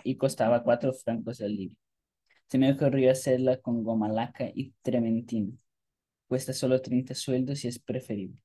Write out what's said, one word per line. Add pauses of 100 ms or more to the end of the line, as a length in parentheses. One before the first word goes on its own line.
y
costaba
cuatro
francos
al
libro. (720)
Se
me
ocurrió
hacerla
con
goma
laca
y
trementina. (760)
Cuesta
solo
treinta
sueldos
y
es
preferible.